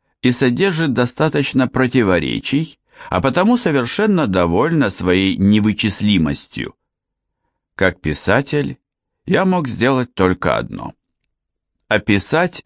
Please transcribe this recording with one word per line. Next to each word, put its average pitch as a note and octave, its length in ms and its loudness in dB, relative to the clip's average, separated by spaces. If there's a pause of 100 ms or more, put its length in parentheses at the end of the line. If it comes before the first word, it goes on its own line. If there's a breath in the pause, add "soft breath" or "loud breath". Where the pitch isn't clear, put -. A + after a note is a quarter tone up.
(220)
и B2+ 100 4
содержит D#3 640 0
достаточно C3+ 720 0
противоречий, A#2+ 1120 0 (300 loud breath)
а F#2 120 0
потому F#3 360 2
совершенно E3 720 0
довольна G2+ 600 0
своей F#2 480 0
невычислимостью. G2+ 1400 0 (1000)
Как F2+ 260 0
писатель B2+ 800 -2 (460)
я F3+ 200 0
мог F3+ 220 0
сделать B2 460 0
только F#2 440 0
одно: - 360 -10 (920)
описать A2 800 0